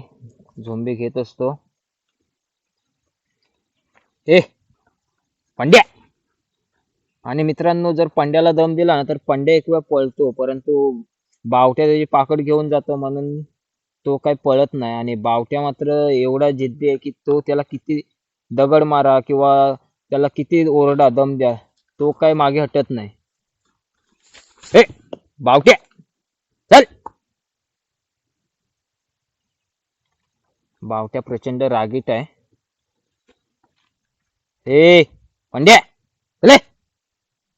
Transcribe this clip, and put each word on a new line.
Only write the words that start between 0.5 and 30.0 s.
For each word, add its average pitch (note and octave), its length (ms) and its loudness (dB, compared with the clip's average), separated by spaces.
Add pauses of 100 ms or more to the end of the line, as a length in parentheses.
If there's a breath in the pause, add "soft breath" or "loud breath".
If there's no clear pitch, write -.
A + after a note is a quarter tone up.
झोंबी A#2 300 -8
घेत A#2+ 220 -8
असतो. B2+ 340 -6 (2750)
ए, E3+ 120 6 (1200)
पंड्या! G#3+ 220 4 (1400)
आणि C3+ 180 -4
मित्रांनो, E3+ 500 -2
जर D#3+ 140 -2
पंड्याला D#3 440 0
दम D#3+ 240 0
दिला E3+ 200 0
ना, C#3+ 80 -2
तर C#3 140 -6 (100)
पंड्या C#3+ 280 0
एक D#3 140 -2
वेळ D#3+ 100 0
पळतो, C#3 520 -2
परंतु C3 680 -4 (440)
बावट्या B2+ 400 0
त्याची D3+ 200 0
पाकड D3+ 360 -2
घेऊन D3+ 280 -2
जातो C#3+ 260 -4
म्हणून C#3+ 460 -8 (640)
तो C#3 120 -2
काय D3 160 -2 (100)
पळत C#3 300 0
नाही. A#2+ 200 -8
आणि A#2 220 -8
बावट्या A#2 460 -4
मात्र D3 480 -4
एवढा C3 420 0
जिद्दी C3+ 360 -6
आहे C#3 100 -2
की C#3 140 -12
तो, C#3+ 300 -4
त्याला C#3+ 200 -4
किती D3 400 -8 (500)
दगड C#3 320 2
मारा C#3+ 360 2
किंवा C#3 540 0 (380)
त्याला C#3+ 240 -2
किती D#3+ 320 -2
ओरडा, C#3+ 420 2
दम C3+ 280 -2
द्या, B2+ 160 0 (460)
तो D3 120 -2
काय D#3 220 0
मागे D3 260 0
हटत C#3+ 300 -4
नाही. A2 200 -10 (1600)
ए, A3+ 100 2 (560)
बावट्या, C#3 360 4 (960)
चल! - 120 10 (4000)